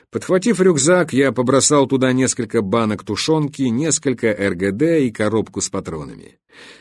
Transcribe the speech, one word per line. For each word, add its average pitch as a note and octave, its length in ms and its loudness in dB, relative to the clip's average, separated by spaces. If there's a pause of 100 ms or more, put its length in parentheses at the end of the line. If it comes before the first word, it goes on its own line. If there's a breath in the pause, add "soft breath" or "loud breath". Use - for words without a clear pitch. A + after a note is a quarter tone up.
(100)
Подхватив F3+ 500 0
рюкзак, E3+ 540 2
я C3 180 2
побросал B2+ 540 2
туда C3 260 0
несколько A#2+ 480 0
банок G#2 440 -2
тушёнки, C#3+ 580 -2
несколько B2+ 640 -2
Р G2 280 0
Г F#2+ 180 -2
Д D3+ 340 0
и A2+ 40 -2
коробку G#2 520 -2
с - 80 -8
патронами. D2+ 680 -10 (420 loud breath)